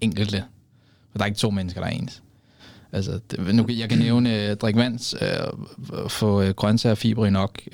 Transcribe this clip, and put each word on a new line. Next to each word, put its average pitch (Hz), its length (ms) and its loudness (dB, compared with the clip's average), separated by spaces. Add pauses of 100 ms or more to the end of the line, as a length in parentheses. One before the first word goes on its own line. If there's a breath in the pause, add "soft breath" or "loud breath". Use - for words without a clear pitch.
enkelte. 101 440 0 (680 soft breath)
For - 80 -10
der 98 60 2
er - 20 0
ikke 104 120 -2
to 113 120 2
mennesker, 92 300 -4
der - 80 -4
er 80 40 -2
ens. - 300 -8 (720 loud breath)
Altså, 95 280 -4 (100)
det, 95 240 -2
nu, 113 140 4
jeg 113 200 -4
kan - 100 2
nævne, 113 520 2
øh, 104 60 -2
drikke 107 240 0
vand, 120 420 -2
øh, - 880 -6
få, 101 320 2
øh, 95 120 4
grøntsager 110 360 2
og 107 80 2
fibre 110 300 2
i - 20 4
nok, 98 280 0 (160)